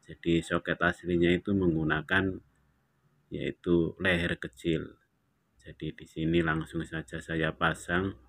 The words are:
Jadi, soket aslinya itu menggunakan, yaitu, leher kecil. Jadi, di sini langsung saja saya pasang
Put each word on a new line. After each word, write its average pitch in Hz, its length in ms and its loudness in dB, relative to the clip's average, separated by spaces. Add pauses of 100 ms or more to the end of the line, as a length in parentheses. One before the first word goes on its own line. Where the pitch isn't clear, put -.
Jadi, 82 400 0
soket 85 400 -2
aslinya 87 480 2
itu 90 240 0
menggunakan, 87 880 0 (880)
yaitu, 82 720 0
leher 87 320 2
kecil. - 640 -4 (680)
Jadi, 78 320 -10
di - 80 -20
sini 80 320 2
langsung 80 480 -2
saja 80 320 -8
saya 80 320 -2
pasang 87 640 -2 (140)